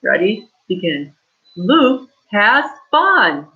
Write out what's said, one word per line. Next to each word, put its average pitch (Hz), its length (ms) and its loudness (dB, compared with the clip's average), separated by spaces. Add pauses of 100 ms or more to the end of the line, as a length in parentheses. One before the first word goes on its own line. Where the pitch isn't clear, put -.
Ready? 180 460 -2 (200)
Begin. 160 460 -6 (420)
Luke 262 520 0 (220)
has 220 340 2 (260)
fun. 233 640 2